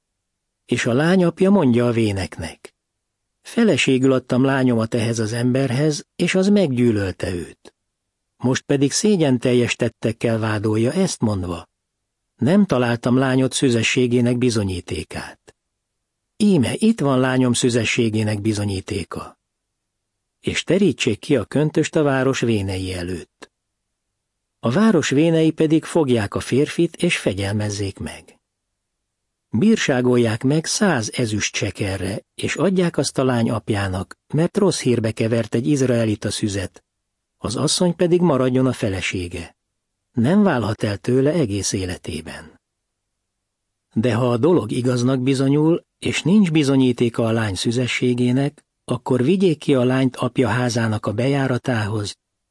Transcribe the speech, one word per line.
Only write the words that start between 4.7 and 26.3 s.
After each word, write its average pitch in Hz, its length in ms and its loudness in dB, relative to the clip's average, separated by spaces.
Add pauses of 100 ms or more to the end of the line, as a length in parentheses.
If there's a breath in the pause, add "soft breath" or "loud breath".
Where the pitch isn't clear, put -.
ehhez 113 240 -2
az 107 140 -4
emberhez, 131 760 0 (100)
és 175 180 -2
az 185 140 2
meggyűlölte 120 840 2
őt.” - 420 -12 (600)
Most 127 260 -2
pedig 139 300 0
szégyenteljes 131 840 2
tettekkel 113 640 -2
vádolja, 110 540 -2
ezt 185 280 -2
mondva, 90 480 -4 (680)
„Nem 185 300 2
találtam 123 500 0
lányod 131 360 2
szüzességének 123 840 0
bizonyítékát.” 95 1200 -4 (800)
Íme, 180 380 2
itt 226 260 2
van 139 200 2
lányom 127 320 2
szüzességének 110 880 0
bizonyítéka. 101 960 -6 (1040)
És - 220 -6
terítsék 147 560 0
ki - 180 0
a 104 80 0
köntöst 151 520 -2
a 160 60 2
város 135 380 0
vénei 98 540 -2
előtt. 87 580 -12 (1080)
A 117 100 -2
város 185 380 2
vénei 160 420 2
pedig 156 340 0
fogják 123 500 0